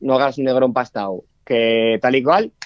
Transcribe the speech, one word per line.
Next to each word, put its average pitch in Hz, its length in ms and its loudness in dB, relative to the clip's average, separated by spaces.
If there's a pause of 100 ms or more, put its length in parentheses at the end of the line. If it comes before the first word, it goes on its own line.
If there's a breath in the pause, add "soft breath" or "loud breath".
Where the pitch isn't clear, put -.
no 131 140 0
hagas 135 220 0
negro 131 280 0
empastado, 110 580 -4 (220)
que 113 560 0
tal 127 140 2
y 131 80 0
cual", 190 280 2 (140)